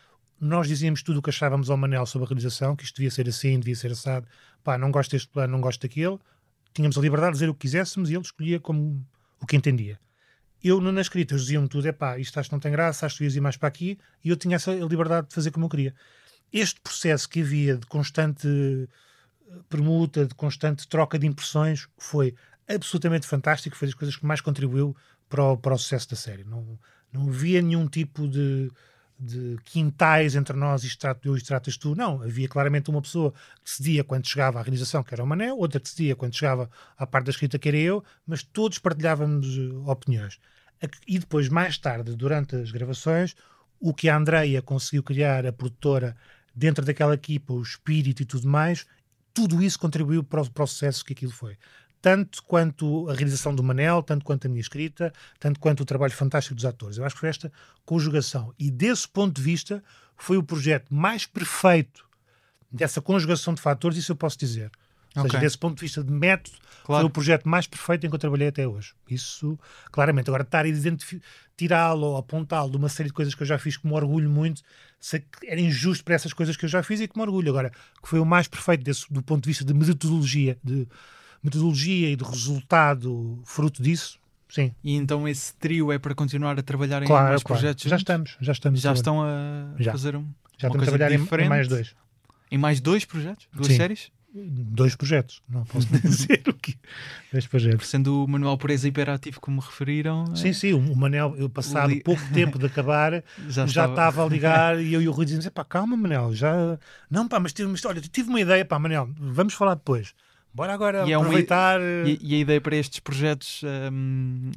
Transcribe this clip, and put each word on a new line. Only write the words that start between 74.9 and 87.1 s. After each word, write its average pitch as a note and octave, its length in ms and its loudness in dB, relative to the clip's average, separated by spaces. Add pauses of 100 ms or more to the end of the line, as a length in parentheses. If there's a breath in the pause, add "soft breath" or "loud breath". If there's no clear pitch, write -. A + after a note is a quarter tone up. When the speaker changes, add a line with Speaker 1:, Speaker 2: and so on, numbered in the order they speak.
Speaker 1:
sei - 200 -6
que - 280 -18
era E3 100 -4
injusto E3 460 2
para E3+ 100 2
essas D#3+ 200 0
coisas D#3+ 200 0
que E3 120 -6
eu - 20 0
já E3+ 140 2
fiz G#3+ 180 -2
e A3 80 -4
que - 80 -10
me G#3+ 60 -2
orgulho. F#3+ 260 0
Agora, C3 220 0 (320 loud breath)
que - 60 -18
foi E3 120 2
o D#3+ 60 4
mais F3 200 4
perfeito D#3 380 0
desse, C3+ 260 -4
do C#3 120 -2
ponto D3 220 0
de C#3+ 40 -2
vista C#3 160 -2
de C3+ 80 0
metodologia, D3 920 2
de C3 240 -2 (560 loud breath)
metodologia D#3 680 2
e C#3+ 60 0
de B2+ 80 -4
resultado B2+ 1200 0
fruto D3 380 0
disso, D#3+ 360 0 (300)
sim. C3 260 0 (100)
Speaker 2:
E C#3+ 120 -2
então D3 300 0
esse C#3+ 280 -6
trio D#3+ 380 0
é C#3+ 60 0
para C#3 160 -4
continuar C#3+ 440 -2
a C3+ 40 -4
trabalhar C#3 400 -2
em C#3 40 -2
Speaker 1:
Claro, C#3 240 8